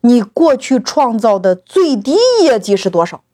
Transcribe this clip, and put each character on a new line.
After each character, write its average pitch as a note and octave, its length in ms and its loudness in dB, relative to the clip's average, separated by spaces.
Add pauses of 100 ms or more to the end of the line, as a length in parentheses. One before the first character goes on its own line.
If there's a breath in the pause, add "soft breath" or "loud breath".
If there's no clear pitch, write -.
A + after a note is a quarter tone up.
你 A#3+ 200 4
过 C#4 360 0
去 C4 200 -2
创 A#3+ 400 -2
造 G#3 220 0
的 F#3 160 0
最 D#4+ 400 -2
低 A#3+ 220 -2 (240)
业 C4 180 2
绩 G3+ 160 -2
是 F#3+ 140 -4
多 E3+ 160 0
少？ - 160 -14 (120)